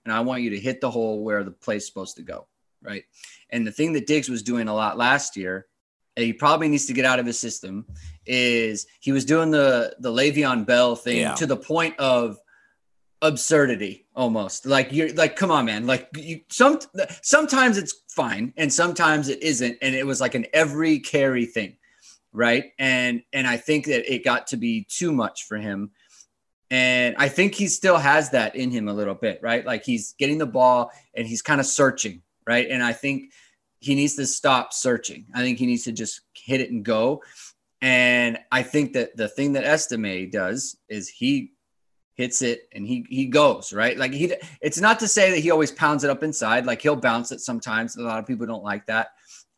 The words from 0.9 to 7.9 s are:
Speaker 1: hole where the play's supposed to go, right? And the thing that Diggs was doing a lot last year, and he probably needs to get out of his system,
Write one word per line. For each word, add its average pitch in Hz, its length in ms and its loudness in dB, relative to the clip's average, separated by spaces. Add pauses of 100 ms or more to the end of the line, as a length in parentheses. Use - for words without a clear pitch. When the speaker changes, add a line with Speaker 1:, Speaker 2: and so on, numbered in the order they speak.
Speaker 1:
hole 110 340 -2
where 104 180 -2
the 98 80 -8
play's 104 360 -6
supposed - 300 -14
to 82 60 -18
go, - 240 -14 (360)
right? 101 220 -12 (440)
And 117 180 -4
the 107 60 -8
thing 160 220 -2
that 139 120 -2
Diggs 147 220 0
was 120 140 -6
doing 117 260 -4
a 107 60 -4
lot 107 240 -2
last 127 400 2
year, 92 300 -6 (480)
and 120 100 0
he 113 80 -2
probably 156 340 4
needs 143 180 2
to 131 60 -6
get 131 140 0
out 127 120 4
of 123 60 -2
his 120 140 -4
system, 104 480 -10 (400)